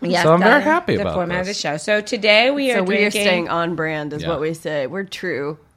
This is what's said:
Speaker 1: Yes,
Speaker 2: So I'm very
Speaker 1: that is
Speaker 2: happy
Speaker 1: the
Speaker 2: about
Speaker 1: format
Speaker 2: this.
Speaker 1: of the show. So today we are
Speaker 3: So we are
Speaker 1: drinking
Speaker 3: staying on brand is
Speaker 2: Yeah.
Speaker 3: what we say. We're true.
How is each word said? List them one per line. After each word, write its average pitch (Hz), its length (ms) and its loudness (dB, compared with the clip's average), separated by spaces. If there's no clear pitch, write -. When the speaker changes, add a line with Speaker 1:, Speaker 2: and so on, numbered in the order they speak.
Speaker 1:
Yes, 175 200 0
Speaker 2:
So 160 120 6
I'm 180 60 6
very 214 100 6
Speaker 1:
that 285 100 6
is 226 40 -4
Speaker 2:
happy 320 320 0
Speaker 1:
the - 60 0
Speaker 2:
about 87 120 -2
Speaker 1:
format 180 320 -4
Speaker 2:
this. - 100 -8
Speaker 1:
of - 60 -8
the 160 60 -4
show. 147 100 -4
So 214 240 0
today 214 480 2
we 277 220 0
are 226 60 0
Speaker 3:
So 190 40 0
we 190 140 0
are - 20 2
Speaker 1:
drinking 208 120 -2
Speaker 3:
staying 180 260 2
on 170 260 -2
brand 156 380 -4
is 151 80 -8
Speaker 2:
Yeah. 160 80 -6
Speaker 3:
what 160 140 -2
we 160 100 -2
say. 151 340 -4
We're 185 180 -8
true. 156 520 -6